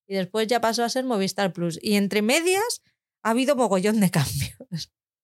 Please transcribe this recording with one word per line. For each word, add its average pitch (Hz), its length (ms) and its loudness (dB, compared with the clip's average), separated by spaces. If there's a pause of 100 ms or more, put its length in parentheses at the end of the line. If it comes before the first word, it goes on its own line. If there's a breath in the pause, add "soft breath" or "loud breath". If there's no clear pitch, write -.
y 196 80 -8
después 196 320 -2
ya 233 140 2
pasó 226 240 0
a 226 60 -2
ser 262 160 -4
Movistar 196 480 -2
Plus. 170 280 -4
Y 208 120 0
entre 202 260 0
medias 339 640 0 (420)
ha 220 60 0
habido 254 260 2
mogollón 214 420 2
de 190 120 4
<laughs> - 20 -2
cambios. - 800 -4 (320)